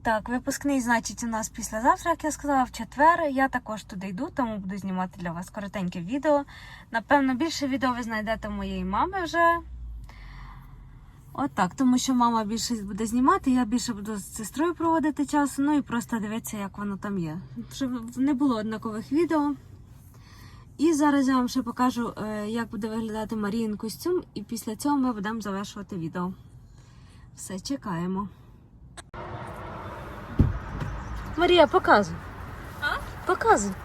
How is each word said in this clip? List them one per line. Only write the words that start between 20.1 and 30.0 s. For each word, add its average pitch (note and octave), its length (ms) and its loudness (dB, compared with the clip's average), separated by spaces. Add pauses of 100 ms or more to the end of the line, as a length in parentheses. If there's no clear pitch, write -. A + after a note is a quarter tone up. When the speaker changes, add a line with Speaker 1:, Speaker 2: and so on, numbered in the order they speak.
Speaker 1:
І D#4 140 6
зараз C#4+ 360 4
я C4 80 4
вам B3 120 2
ще C4 140 0
покажу, A#3+ 540 0
е, G#3 320 -4
як A3+ 220 -4
буде A3 180 -6
виглядати A3 480 -4
Маріїн G#3+ 400 -2
костюм, D#4+ 460 -2 (120)
і G#3+ 80 -8
після A3+ 340 -6
цього D4 200 0
ми B3+ 160 2
будемо G#3+ 280 -4
завершувати G3+ 560 -6
відео. F3+ 360 -4 (1040)
Все, F#3+ 240 -10
чекаємо. F#3+ 680 -4 (3000)